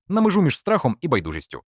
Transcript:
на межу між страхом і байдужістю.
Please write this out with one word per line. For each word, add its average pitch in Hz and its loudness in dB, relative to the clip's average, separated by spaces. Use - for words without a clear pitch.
на 214 0
межу 208 4
між 151 2
страхом 185 0
і 170 -4
байдужістю. 80 -4